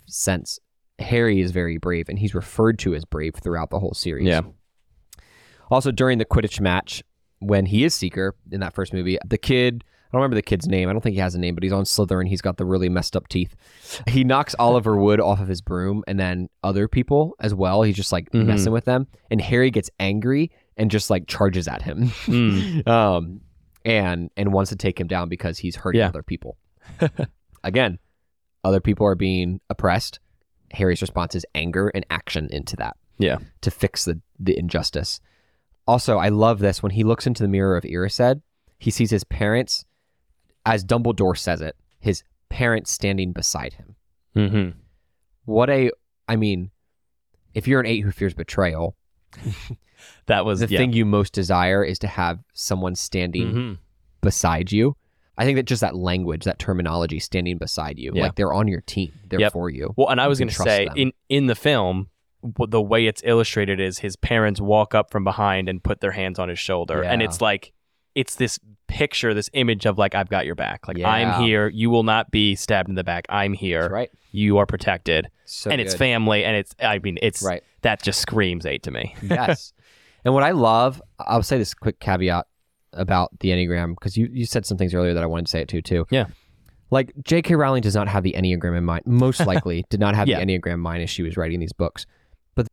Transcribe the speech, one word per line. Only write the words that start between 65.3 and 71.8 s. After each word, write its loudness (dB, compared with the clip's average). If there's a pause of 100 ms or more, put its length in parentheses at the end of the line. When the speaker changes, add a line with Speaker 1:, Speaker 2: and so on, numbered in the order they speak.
Speaker 2:
and -6
put -2
their -2
hands -6
on -4
his -6
shoulder. -2
And 0
Speaker 1:
Yeah. 0
Speaker 2:
it's -6
like, -2 (440)
it's -4
this -2 (300)
picture, -2
this -4
image 0
of, 0
like, 2
"I've -2
got -2
your -4
back. -6
Like, -8
Speaker 1:
Yeah. -2
Speaker 2:
I'm 2
here. 2
You -2